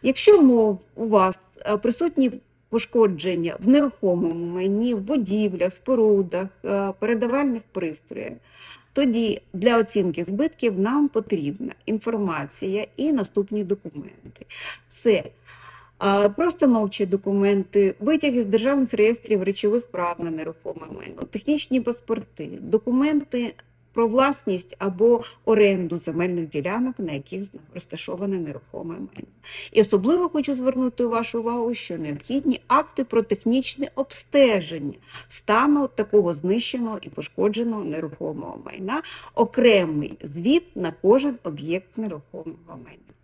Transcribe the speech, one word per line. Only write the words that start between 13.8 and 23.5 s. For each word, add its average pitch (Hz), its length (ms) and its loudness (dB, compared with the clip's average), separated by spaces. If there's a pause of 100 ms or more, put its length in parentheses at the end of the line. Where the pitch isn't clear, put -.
Це, 202 360 0 (760)
а, 202 300 4
простановчі 233 800 2
документи, 196 960 2
витяги 277 420 0
з - 20 0
державних 233 500 0
реєстрів 214 480 2
речових 208 440 0
прав 175 320 -4
на 165 120 -4
нерухоме 160 560 -10 (100)
майно, - 260 -14
технічні 262 580 -2
паспорти, - 680 -6 (120)
документи 247 960 0 (380)